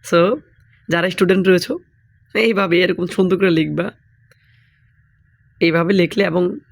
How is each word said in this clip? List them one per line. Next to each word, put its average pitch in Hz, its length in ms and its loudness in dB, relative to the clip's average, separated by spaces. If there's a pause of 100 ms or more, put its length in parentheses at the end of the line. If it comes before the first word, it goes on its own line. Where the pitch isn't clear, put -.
(120)
So, 185 280 2 (500)
যারা 170 200 -2
স্টুডেন্ট 185 380 2
রয়েছো, 190 320 2 (540)
এইভাবে 196 480 0
এরকম 180 240 -2
সুন্দর 185 320 0
করে 190 140 2
লিখবা। 160 400 -2 (1700)
এইভাবে 170 340 0
লিখলে 185 300 0
এবং 180 340 -2 (140)